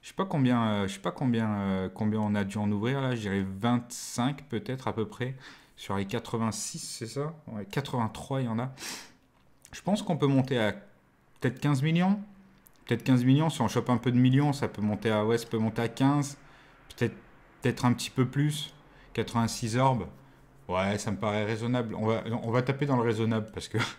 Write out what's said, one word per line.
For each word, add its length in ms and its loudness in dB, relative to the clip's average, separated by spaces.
Je 60 -18
sais 60 -20
pas 100 -2
combien, 380 2
euh, 260 0
je 60 -6
sais 60 -14
pas 120 -4
combien, 360 0
euh, 400 0
combien 320 -2
on 140 0
a 100 2
dû 140 -6
en 140 0
ouvrir, 280 0
là. 140 0
Je 60 -4
dirais 260 0
vingt-cinq, 880 -2
peut-être, 400 -6
à 60 -4
peu 120 -2
près. 300 -6
Sur 200 -4
les 100 0
quatre-vingt-six, 720 -4
c'est 280 -10
ça ? 280 -6
Ouais, 180 -8
quatre-vingt-trois, 800 -4
il 40 -2
y 20 -4
en 100 -2
a. 140 -4
Je 100 -16
pense 200 0
qu'on 140 -2
peut 100 2
monter 320 4
à 140 2
peut-être 200 -2
quinze 220 2
millions. 380 4
Peut-être 200 0
quinze 200 6
millions, 240 6
si 120 -4
on 80 2
chope 200 0
un 100 4
peu 120 0
de 80 4
millions, 340 6
ça 160 -2
peut 140 -6
monter 280 0
à, 140 2
ouais, 140 2
ça 80 -4
peut 120 -2
monter 240 0
à 60 0
quinze. 480 0
Peut-être, 200 -2
peut-être 220 0
un 80 6
petit 180 -2
peu 160 2
plus. 480 -2
Quatre-vingt-six 640 -2
orbes. 300 2
Ouais, 300 0
ça 120 -4
me 60 -2
paraît 280 0
raisonnable. 500 -2
On 120 -2
va, 180 0
on 80 -4
va 120 2
taper 240 -2
dans 100 2
le 60 2
raisonnable 500 0
parce 160 -10
que 100 -2